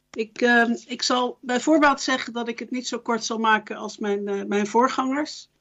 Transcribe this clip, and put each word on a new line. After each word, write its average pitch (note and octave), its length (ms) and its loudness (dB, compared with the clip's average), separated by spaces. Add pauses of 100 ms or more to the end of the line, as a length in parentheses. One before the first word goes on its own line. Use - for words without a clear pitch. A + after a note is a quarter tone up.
(100)
Ik, A3 300 -8
ehm, A#3+ 360 4 (100)
ik B3 160 -8
zal B3 380 0
bij B3 200 -2
voorbaat D4 420 4
zeggen C4 300 -4
dat A#3 160 -4
ik A3+ 100 -8
het A3+ 120 -12
niet B3 180 -6
zo B3+ 100 -6
kort A3+ 260 -2
zal A3+ 140 -4
maken A3 380 2
als - 220 -10
mijn, G3+ 300 -4
eh, G3+ 160 -4
mijn G3+ 220 0
voorgangers. C4 840 0 (120)